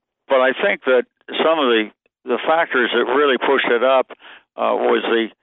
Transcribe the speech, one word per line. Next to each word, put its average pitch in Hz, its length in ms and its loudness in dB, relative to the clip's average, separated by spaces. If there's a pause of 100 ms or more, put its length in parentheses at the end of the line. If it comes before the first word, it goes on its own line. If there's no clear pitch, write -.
(280)
but 135 100 2
I 127 240 2
think 202 240 -2
that 127 160 2 (400)
some 160 160 2
of 143 80 0
the, 110 240 0 (320)
the 127 240 -4
factors 151 480 0
that 117 160 0
really 135 320 0
pushed 135 240 0
it 117 160 0
up, 131 240 2 (480)
uh, 113 240 -4
was 120 240 0
the 113 240 -2 (160)